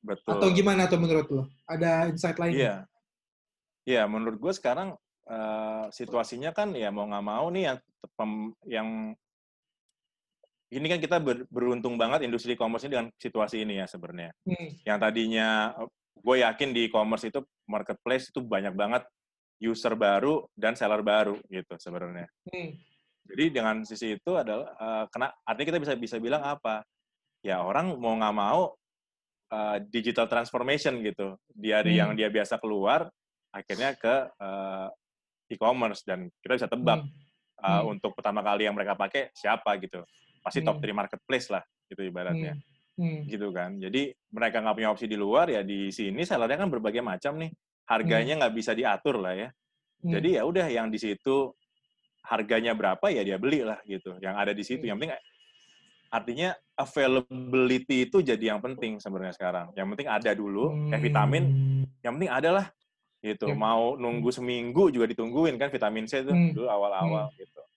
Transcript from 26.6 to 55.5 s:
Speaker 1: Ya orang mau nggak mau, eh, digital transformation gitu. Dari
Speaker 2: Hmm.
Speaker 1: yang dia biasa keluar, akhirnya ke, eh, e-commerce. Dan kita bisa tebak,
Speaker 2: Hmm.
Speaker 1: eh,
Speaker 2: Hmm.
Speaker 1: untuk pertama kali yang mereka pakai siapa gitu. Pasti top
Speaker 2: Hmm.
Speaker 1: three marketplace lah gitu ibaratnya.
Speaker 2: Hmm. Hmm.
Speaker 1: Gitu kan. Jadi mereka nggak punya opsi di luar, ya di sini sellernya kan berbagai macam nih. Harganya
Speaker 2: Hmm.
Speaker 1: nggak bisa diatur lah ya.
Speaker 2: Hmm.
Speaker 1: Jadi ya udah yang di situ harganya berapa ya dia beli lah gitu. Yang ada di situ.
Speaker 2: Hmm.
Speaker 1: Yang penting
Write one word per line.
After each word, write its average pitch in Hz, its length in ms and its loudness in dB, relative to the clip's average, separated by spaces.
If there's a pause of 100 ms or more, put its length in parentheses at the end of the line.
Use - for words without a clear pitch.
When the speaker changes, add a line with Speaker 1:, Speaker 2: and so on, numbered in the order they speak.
Speaker 1:
Ya 92 180 0
orang 135 380 0
mau 113 160 0
nggak 107 220 2
mau, 143 420 2 (720)
eh, 107 400 -2
digital 117 400 0
transformation 123 720 0
gitu. 98 320 -4 (160)
Dari 107 480 4
Speaker 2:
Hmm. - 20 6
Speaker 1:
yang 104 140 2
dia 107 160 0
biasa 107 320 -2
keluar, 110 480 2 (400)
akhirnya 104 480 -4
ke, 127 400 2
eh, 95 500 -6 (600)
e-commerce. 113 560 0
Dan 90 320 -4
kita 123 160 0
bisa 120 160 0
tebak, 123 320 2
Speaker 2:
Hmm. 139 80 -10 (480)
Speaker 1:
eh, 98 240 2
Speaker 2:
Hmm. 110 80 0
Speaker 1:
untuk 101 240 -4
pertama 104 320 -2
kali 104 240 2
yang 104 80 -4
mereka 98 160 0
pakai 104 400 -2
siapa 104 480 0
gitu. 90 240 -12 (340)
Pasti - 240 -4
top 151 160 0
Speaker 2:
Hmm. - 20 -4
Speaker 1:
three 104 140 -4
marketplace 107 560 -4
lah 92 80 -2 (240)
gitu 98 160 -14
ibaratnya. 90 560 -4
Speaker 2:
Hmm. - 480 -10
Hmm. 156 240 -4
Speaker 1:
Gitu 101 240 -6
kan. 90 240 -6
Jadi 120 400 -4 (160)
mereka 110 320 -2
nggak 107 160 0
punya 107 100 2
opsi 107 140 -2
di 107 140 -2
luar, 127 340 4
ya 107 80 2
di 98 320 -4
sini 165 320 -4
sellernya 139 400 0
kan 180 80 0
berbagai 113 320 -2
macam 117 320 -4
nih. 160 160 -8 (380)
Harganya 113 480 2
Speaker 2:
Hmm. - 80 -2
Speaker 1:
nggak 110 80 0
bisa 113 180 -2
diatur 117 480 2
lah 92 160 -2
ya. 113 120 -8 (520)
Speaker 2:
Hmm. 170 140 -2
Speaker 1:
Jadi 160 260 4
ya - 60 2
udah 175 240 2
yang 113 180 0
di 110 80 -4
situ 127 560 0 (680)
harganya 113 520 2
berapa 107 380 2
ya 110 160 2
dia 95 140 0
beli 135 260 2
lah 107 160 -6
gitu. 95 400 -8
Yang 95 160 -4
ada 101 160 2
di 104 80 -6
situ. 123 240 -4
Speaker 2:
Hmm. 107 80 -2
Speaker 1:
Yang 104 80 -4
penting 156 100 -4 (960)